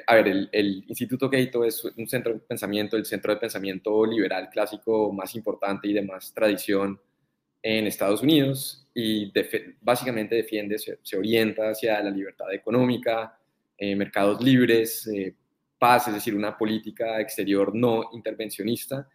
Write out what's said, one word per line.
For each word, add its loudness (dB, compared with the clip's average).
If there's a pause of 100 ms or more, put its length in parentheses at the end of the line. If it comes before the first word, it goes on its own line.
a 8
ver, 8
el, 0
el 0
Instituto -4
Cato 2
es -2
un -8
centro -2
de -8
pensamiento, -4
el 0
centro -2
de 0
pensamiento 0
liberal 0
clásico -2
más -8
importante -4
y 0
de 0
más -12
tradición 0 (640)
en 0
Estados 0
Unidos, 2
y -2
defe-, -4
básicamente 0
defiende, -2
se, -12
se -8
orienta 2
hacia 0
la -2
libertad -8
económica, 0 (380)
eh, -4
mercados 0
libres, 4
eh, -4 (440)
paz, 6
es -2
decir, -2
una -2
política -2
exterior 0
no 2
intervencionista -6